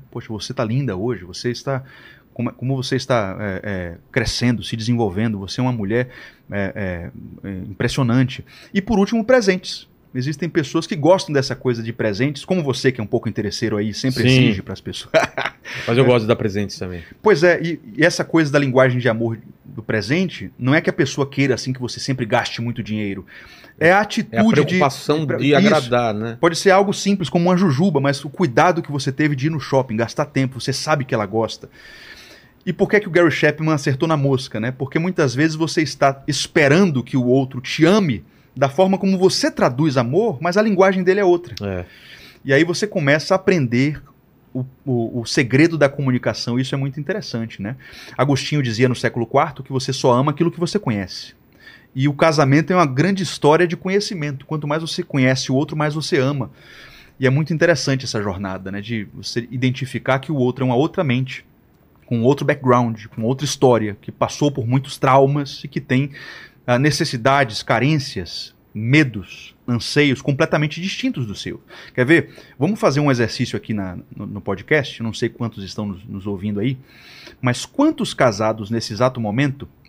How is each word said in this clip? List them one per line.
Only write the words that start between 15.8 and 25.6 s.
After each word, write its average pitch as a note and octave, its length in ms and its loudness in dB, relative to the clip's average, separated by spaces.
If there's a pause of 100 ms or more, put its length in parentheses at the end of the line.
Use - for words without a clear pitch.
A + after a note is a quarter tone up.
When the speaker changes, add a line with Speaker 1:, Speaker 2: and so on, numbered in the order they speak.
Speaker 2:
Mas A#2 120 2
eu C3+ 40 8
gosto B2 180 6
de G#2+ 60 -4
dar A#2 80 4
presentes G2+ 440 -4
também. F2+ 240 -10 (180)
Speaker 1:
Pois F3 220 4
é, E3+ 180 4
e, E3 180 -4 (160)
e D3 80 0
essa F3+ 220 2
coisa D#3+ 260 2
da D3 60 4
linguagem C3 420 4
de B2 80 0
amor A2+ 300 0 (260)
do - 200 -14
presente, A2 760 -2
não B2 160 0
é E3 80 2
que F3 80 -2
a - 40 2
pessoa C3+ 360 -2
queira C3+ 240 0
assim C3 180 -6
que B2+ 80 -6
você B2 200 -8
sempre C3 260 -4
gaste A2+ 340 -2
muito A#2 220 -6
dinheiro. G2+ 420 -6 (560)
É D#3+ 120 4
a G3+ 100 4
atitude - 340 -4
Speaker 2:
É A2+ 40 0
a G#3+ 40 4
preocupação D#3 840 2
Speaker 1:
de, D#3+ 100 -2
Speaker 2:
de B2 120 -2
Speaker 1:
isso. D3 80 6
Speaker 2:
agradar, A#2+ 580 4